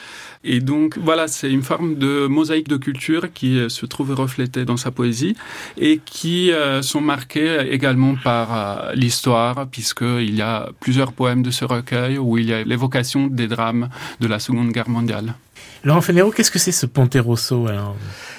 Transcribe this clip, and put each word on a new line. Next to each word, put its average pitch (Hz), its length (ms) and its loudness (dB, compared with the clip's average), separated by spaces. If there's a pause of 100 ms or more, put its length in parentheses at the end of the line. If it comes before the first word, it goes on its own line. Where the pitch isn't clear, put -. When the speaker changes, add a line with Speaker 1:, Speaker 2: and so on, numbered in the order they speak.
(460)
Speaker 1:
Et - 140 2
donc, 151 380 0
voilà, 160 280 2
c'est 143 240 -4
une 135 120 2
forme 160 340 -2
de 139 300 2
mosaïque 156 420 2
de 147 80 2
culture 156 560 -4
qui, 127 260 0
euh, 117 120 0
se - 160 -8
trouve 139 260 -4
reflétée 131 540 -2
dans 120 100 0
sa 127 140 -4
poésie 127 460 0 (420)
et 156 260 4
qui, 175 480 0
euh, 139 300 2
sont 143 180 -2
marquées 147 720 0
également 135 440 4
par, 120 400 0
euh, 101 400 -4
l'histoire, 123 760 2
puisqu'il 120 640 -2
y 107 80 0
a 110 260 -2 (120)
plusieurs 127 320 2
poèmes 127 300 2
de 123 80 -2
ce 127 140 -4
recueil 123 540 -2
où 120 180 2
il 117 80 2
y 113 80 0
a 110 100 0
l'évocation 127 640 0
des 120 220 0
drames 117 400 0 (320)
de 120 60 2
la 110 120 0
Seconde 120 320 0
Guerre 117 200 -2
mondiale. 117 440 -2 (480)
Speaker 2:
Laurent 156 200 6
Fenero, 180 280 6
qu'est-ce 220 200 2
que - 80 -2
c'est 180 140 2
ce - 120 0
Ponte 123 340 2
Rosso, 120 480 2
alors ? 101 300 -4 (420)